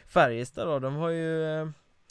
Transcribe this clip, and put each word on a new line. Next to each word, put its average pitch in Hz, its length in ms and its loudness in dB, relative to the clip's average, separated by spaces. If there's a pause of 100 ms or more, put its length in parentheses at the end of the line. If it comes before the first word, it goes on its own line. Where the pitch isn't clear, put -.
Färjestad 127 640 2
då, 147 100 0
de 131 160 -2
har 160 160 -2
ju, 160 340 -2
eh, 156 240 -4 (420)